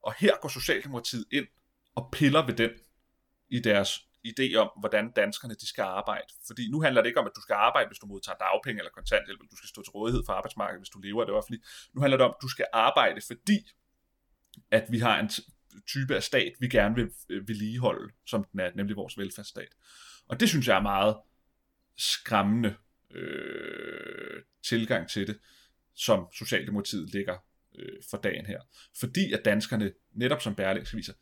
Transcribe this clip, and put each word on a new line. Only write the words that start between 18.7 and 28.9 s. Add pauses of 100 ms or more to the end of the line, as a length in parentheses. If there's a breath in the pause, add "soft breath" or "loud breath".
nemlig
vores
velfærdsstat. (580 loud breath)
Og
det
synes
jeg
er
meget (800)
skræmmende, (360)
øh, (220)
tilgang
til
det, (560 soft breath)
som (100)
Socialdemokratiet
lægger, (380)
øh, (120)
for
dagen
her. (400 loud breath)